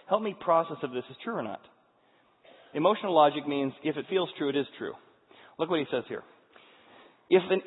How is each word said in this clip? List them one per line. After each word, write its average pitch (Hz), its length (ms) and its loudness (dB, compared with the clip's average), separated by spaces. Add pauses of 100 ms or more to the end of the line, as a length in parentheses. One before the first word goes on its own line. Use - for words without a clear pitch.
Help 214 140 2
me 208 180 -6
process 165 440 2
if 131 80 -6
this 123 180 -6
is 131 140 -20
true 233 120 -6
or 147 80 -4
not." 104 160 -8 (1120)
Emotional 190 400 2
logic 147 320 6
means 139 280 -2 (100)
if 151 140 -2
it 143 100 -8
feels 185 300 -2
true, 147 100 -2
it 139 80 0
is 139 120 0 (100)
true. 82 160 -8 (640)
Look 165 120 -2
what 170 100 0
he 139 120 -2
says 127 160 -2
here. 113 160 -10 (1040)
"If 180 220 6
an 185 160 2